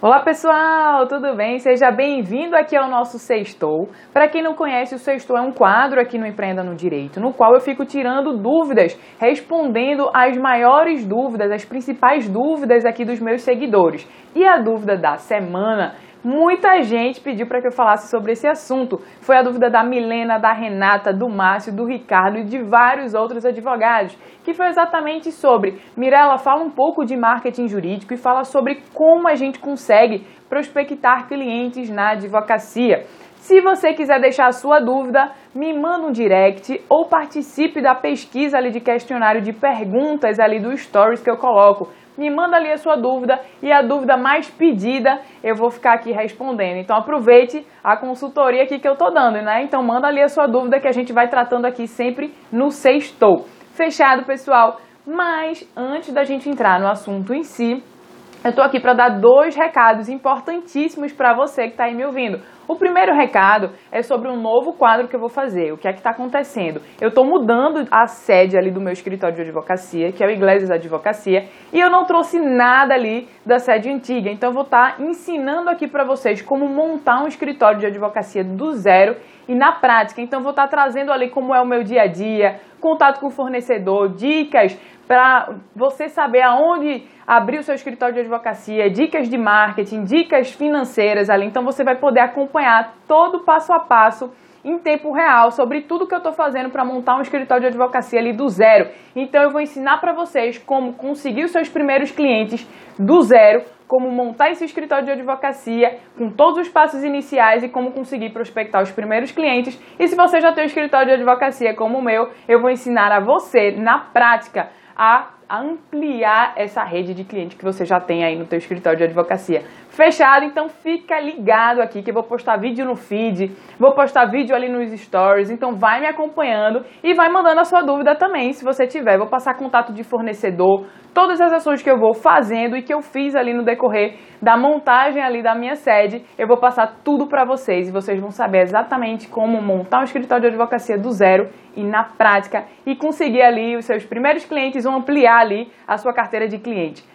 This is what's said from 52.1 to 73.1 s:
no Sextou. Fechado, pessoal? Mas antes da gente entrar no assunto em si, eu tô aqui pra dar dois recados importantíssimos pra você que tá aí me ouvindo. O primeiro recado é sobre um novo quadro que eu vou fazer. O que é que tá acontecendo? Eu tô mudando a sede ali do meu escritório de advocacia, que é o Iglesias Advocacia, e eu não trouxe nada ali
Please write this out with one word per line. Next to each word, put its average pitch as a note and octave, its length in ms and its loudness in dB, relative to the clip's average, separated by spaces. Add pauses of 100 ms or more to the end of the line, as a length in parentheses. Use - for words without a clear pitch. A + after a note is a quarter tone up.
no C4 200 0
Sextou. C4 760 2 (280)
Fechado, C#4+ 500 2
pessoal? C4 540 2 (280)
Mas E4 680 -6
antes C4+ 380 -8
da C#4 100 0
gente C4+ 260 -6
entrar G#3+ 300 2
no G3 80 -2
assunto G3 460 -6
em D#4 100 -6
si, B3 400 -6 (600)
eu A#3+ 100 0
tô - 60 2
aqui C#4 180 2
pra B3+ 140 2
dar A#3 260 2
dois C4+ 340 6
recados A#3+ 540 2
importantíssimos C#4+ 1040 -6
pra B3 220 2
você B3+ 340 -2
que A#3+ 80 -12
tá B3 80 -2
aí A#3+ 100 -4
me A#3+ 120 -8
ouvindo. B3+ 340 -6 (280)
O E4 80 -4
primeiro F4+ 380 2
recado G#3 580 2 (200)
é A3+ 100 -4
sobre A#3+ 260 -4
um B3 140 -6
novo B3 320 0
quadro A#3+ 340 2
que B3+ 80 -10
eu B3 40 -2
vou A3+ 100 -6
fazer. F#3+ 420 -4
O D#3 60 -12
que G3 100 -6
é F#3+ 60 -4
que F#3+ 80 -14
tá A#3 100 -2
acontecendo? A#3+ 680 -6 (180)
Eu A3+ 120 -2
tô B3+ 120 4
mudando C#4 680 0
a A3+ 160 4
sede F#3+ 500 2
ali F#3+ 140 0
do F#3 100 -8
meu F#3+ 100 -6
escritório F#3 440 -6
de E3+ 80 -10
advocacia, E3 680 -6
que F#3+ 120 -4
é G3 40 2
o G#3 40 2
Iglesias G3 400 2
Advocacia, F3+ 760 -2 (240)
e E4 80 0
eu F4+ 120 4
não F4+ 140 2
trouxe E4+ 340 0
nada C4 560 4
ali A#3+ 320 -4 (180)